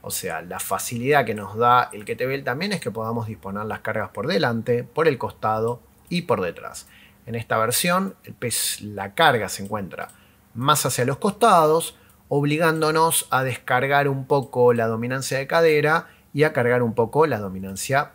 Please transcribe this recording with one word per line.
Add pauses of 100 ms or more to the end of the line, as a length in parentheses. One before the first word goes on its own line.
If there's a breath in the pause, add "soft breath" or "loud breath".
o
sea,
la
facilidad
que
nos
da
el
kettlebell
también
es
que
podamos
disponer
las
cargas
por
delante,
por
el
costado (260)
y
por
detrás. (400 loud breath)
En
esta
versión, (100)
el
pes-,
la
carga
se
encuentra (460 soft breath)
más
hacia
los
costados, (320 soft breath)
obligándonos
a
descargar
un
poco
la
dominancia
de
cadera (240 loud breath)
y
a
cargar
un
poco
la
dominancia